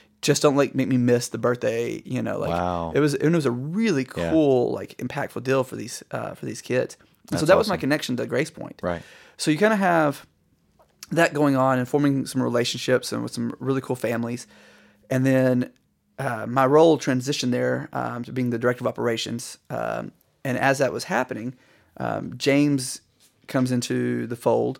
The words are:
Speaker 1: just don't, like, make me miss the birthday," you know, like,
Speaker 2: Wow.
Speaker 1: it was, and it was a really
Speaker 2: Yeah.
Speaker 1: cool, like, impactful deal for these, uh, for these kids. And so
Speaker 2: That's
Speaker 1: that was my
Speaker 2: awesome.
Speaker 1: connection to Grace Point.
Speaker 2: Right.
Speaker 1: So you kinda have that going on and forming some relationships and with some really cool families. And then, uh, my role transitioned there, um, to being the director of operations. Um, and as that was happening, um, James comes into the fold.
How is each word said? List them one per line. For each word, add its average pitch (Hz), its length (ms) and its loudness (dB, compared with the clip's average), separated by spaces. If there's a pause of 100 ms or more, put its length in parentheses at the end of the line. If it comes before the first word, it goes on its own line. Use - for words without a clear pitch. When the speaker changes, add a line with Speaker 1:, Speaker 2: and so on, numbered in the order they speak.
(220)
Speaker 1:
just 143 200 2
don't, 147 140 6
like, 139 200 2
make 131 120 0
me 127 100 2
miss 120 320 2
the - 80 -6
birthday," 117 680 -2
you 123 160 -4
know, 107 160 -4
like, 98 140 -4
Speaker 2:
Wow. 87 420 -2
Speaker 1:
it 139 60 0
was, 147 160 2
and 156 180 2
it - 20 2
was 151 120 0
a 117 40 2
really 151 560 -2 (100)
Speaker 2:
Yeah. 87 140 -2
Speaker 1:
cool, 135 420 4
like, 101 240 -10
impactful - 460 -8
deal 131 200 2
for - 140 -12
these, 110 340 -12
uh, 113 240 -8
for - 100 -14
these 113 160 -10
kids. - 360 -4 (340)
And 160 80 -2
so 160 60 0
Speaker 2:
That's - 40 2
Speaker 1:
that 196 80 8
was 214 120 0
my 190 60 -2
Speaker 2:
awesome. 151 60 -4
Speaker 1:
connection 135 360 -2
to 120 100 -4
Grace 127 240 -2
Point. - 320 -14
Speaker 2:
Right. 87 180 -2 (360)
Speaker 1:
So - 120 -2
you 156 80 2
kinda 214 200 4
have 170 480 2 (840)
that 160 220 4
going 143 220 4
on 131 240 4
and 123 80 -2
forming 143 380 2
some 127 160 -2
relationships 123 720 0
and 117 120 -4
with 117 100 -8
some 117 260 -4
really 131 220 -2
cool 131 140 -4
families. 117 500 -4 (640)
And 131 160 2
then, 131 460 2 (480)
uh, 120 280 -6
my 131 180 2
role 151 340 8
transitioned 127 520 0
there, 127 420 0
um, 120 320 -4
to - 60 -14
being 123 200 -2
the 117 80 -2
director 123 240 0
of 120 40 0
operations. 117 720 -4 (120)
Um, - 420 -6 (320)
and 123 140 -2
as 135 200 2
that 131 160 0
was 113 120 -8
happening, 131 500 -4 (420)
um, - 400 -6
James 143 640 2 (460)
comes 127 240 0
into 123 560 -2
the 120 80 -8
fold. 120 440 2